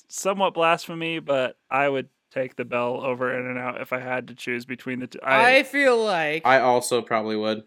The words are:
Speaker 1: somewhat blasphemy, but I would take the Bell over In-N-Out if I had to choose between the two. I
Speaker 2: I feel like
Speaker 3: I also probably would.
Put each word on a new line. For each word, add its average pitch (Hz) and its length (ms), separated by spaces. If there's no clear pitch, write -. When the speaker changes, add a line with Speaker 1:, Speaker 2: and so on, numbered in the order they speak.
Speaker 1:
somewhat 190 460
blasphemy, 165 640
but 131 380
I 139 180
would 131 200
take 131 260
the 123 80
Bell 123 400
over 127 320
In-N-Out 127 440
if 131 120
I 127 80
had 127 280
to 120 60
choose 123 300
between 127 360
the 123 60
two. - 160
I 226 340
Speaker 2:
I 285 60
feel 269 400
like 165 440
Speaker 3:
I 127 140
also 123 400
probably 110 360
would. 110 300